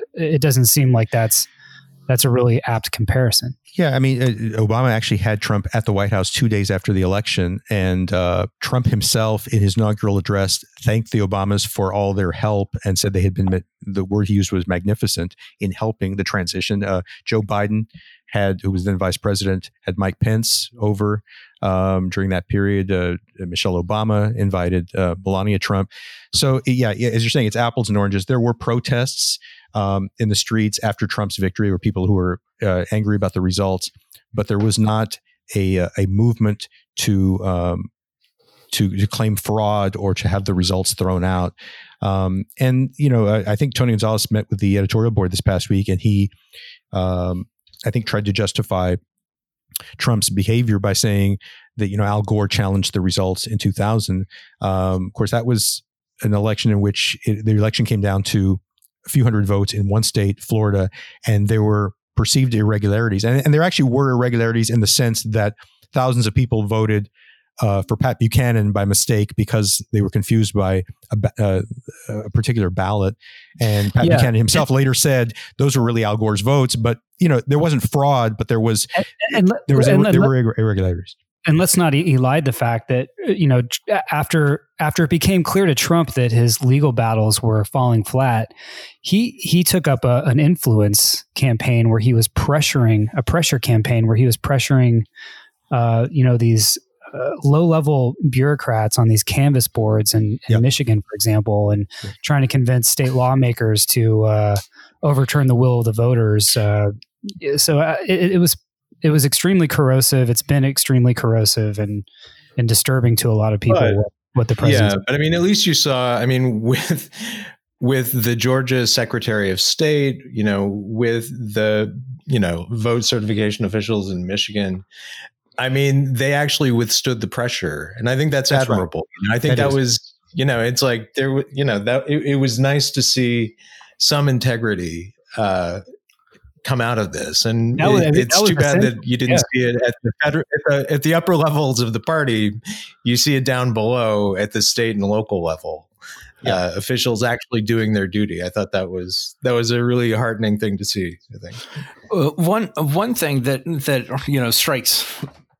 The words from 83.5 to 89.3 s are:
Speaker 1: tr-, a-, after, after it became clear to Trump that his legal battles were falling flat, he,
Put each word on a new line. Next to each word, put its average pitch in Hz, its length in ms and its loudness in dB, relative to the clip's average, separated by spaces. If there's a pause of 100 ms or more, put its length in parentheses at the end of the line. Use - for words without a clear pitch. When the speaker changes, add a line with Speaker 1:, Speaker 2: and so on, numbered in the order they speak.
Speaker 1:
tr-, - 160 -6 (100)
a-, 202 260 -2
after, 147 480 0 (160)
after 160 240 0
it 151 80 0
became 180 320 2
clear 196 240 0
to 143 80 2
Trump 170 380 0
that 123 180 0
his 117 320 2
legal 135 300 4
battles 110 500 0
were 107 220 2
falling 120 380 2
flat, 123 500 0 (480)
he, 226 380 0